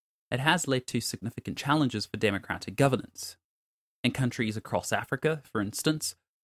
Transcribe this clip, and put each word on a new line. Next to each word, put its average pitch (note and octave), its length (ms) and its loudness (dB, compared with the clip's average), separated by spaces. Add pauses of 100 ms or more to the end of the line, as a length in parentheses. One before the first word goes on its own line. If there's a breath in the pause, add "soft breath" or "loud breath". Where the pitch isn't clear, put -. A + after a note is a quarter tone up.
(300)
it B2 100 0
has D#3+ 260 4
led C3 200 2
to A#2+ 140 0
significant - 580 -6
challenges C#3 480 2
for - 100 -6
democratic G2 580 -2
governance. - 640 0 (640)
In B2 100 2
countries A#2 440 -2
across - 360 -4
Africa, C#3 500 -2 (100)
for A2 80 0
instance, D3+ 540 -2 (300)